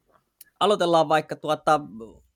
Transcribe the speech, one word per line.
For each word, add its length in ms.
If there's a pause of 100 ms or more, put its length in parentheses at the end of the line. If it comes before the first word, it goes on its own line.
(600)
Aloitellaan 480
vaikka 280
tuota 440 (560)